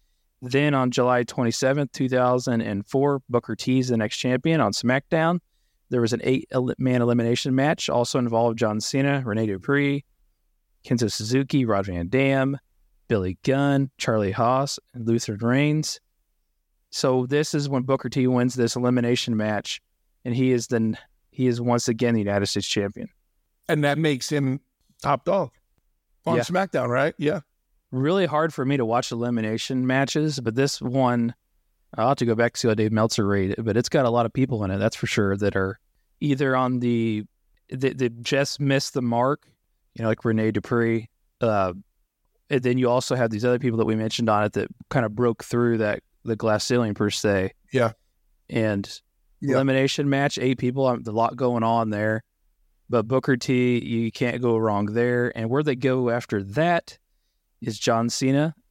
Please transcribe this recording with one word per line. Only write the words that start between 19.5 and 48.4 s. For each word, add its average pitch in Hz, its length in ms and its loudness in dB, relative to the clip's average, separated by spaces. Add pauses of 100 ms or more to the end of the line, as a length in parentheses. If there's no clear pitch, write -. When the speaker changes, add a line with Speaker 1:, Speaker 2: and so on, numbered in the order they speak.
Speaker 1:
and 123 120 -4
he 131 160 2
is 117 160 0
then, 110 280 0 (360)
he 127 160 0
is 120 120 0
once 120 280 0
again 117 260 2
the 110 60 2
United 101 260 0
States - 220 -4
champion. - 400 -4 (600)
Speaker 2:
And 151 140 0
that 143 160 2
makes 151 300 0
him 139 320 0 (420)
top 135 220 -2
dog 175 260 0 (720)
on - 120 0
Speaker 1:
Yeah. 120 60 2
Speaker 2:
SmackDown, 170 460 -2
right? 135 300 0
Yeah. 147 220 0 (500)
Speaker 1:
Really 160 360 2
hard 156 280 0
for 139 100 -2
me 139 120 2
to 127 80 0
watch 117 260 0
elimination 120 760 -2
matches, 139 500 0
but 113 160 -2
this 139 260 0
one, 123 540 2 (640)
I'll 113 120 2
have 139 100 2
to 135 80 0
go 113 100 2
back 117 160 2
to - 80 -10
see 123 80 2
how 110 60 4
Dave 110 180 2
Meltzer 110 340 2
rated 98 320 0
it, 113 60 -4
but 107 120 0
it's 120 120 0
got 139 180 2
a 117 40 2
lot 117 160 2
of 110 60 -6
people 127 300 0
in 95 80 -2
it, 98 80 -2
that's 104 160 0
for - 140 -6
sure, 98 300 2
that 101 180 0
are 95 240 -2 (400)
either 139 340 0
on 127 260 0
the, 113 440 0 (460)
that, 135 280 -2
that 120 240 -2
just 139 380 -2
missed 139 340 0
the 131 80 -2
mark, 123 460 0 (460)
you 113 80 -8
know, 113 60 0
like 110 160 0
Rene 110 280 2
Dupree. 113 560 0 (320)
Uh, 101 320 2 (760)
and 139 140 0
then 127 160 2
you 123 120 4
also 127 260 0
have 117 140 0
these 107 140 -4
other 123 140 2
people 120 200 0
that 113 80 2
we 110 100 2
mentioned 110 320 -2
on 107 160 4
it 107 80 0
that - 160 -2 (200)
kind 123 180 0
of 104 100 -8
broke 120 260 0
through 120 360 0
that, 107 220 -2 (240)
the 113 120 -4
glass 107 280 0
ceiling 117 300 0
per 104 160 0
se. 98 420 0 (200)
Speaker 2:
Yeah. 117 200 2 (560)